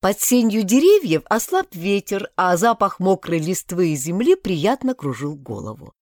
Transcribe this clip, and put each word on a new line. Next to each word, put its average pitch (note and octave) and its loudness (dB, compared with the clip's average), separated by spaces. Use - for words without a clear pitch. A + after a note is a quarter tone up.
Под G3 0
сенью A3+ 2
деревьев C4 4
ослаб F4+ -2
ветер, G3 -4
а F3+ 2
запах G#3 0
мокрой F3+ 0
листвы F3 -2
и D#3 -2
земли F#3 0
приятно A3 -2
кружил C#3+ -8
голову. A2 -12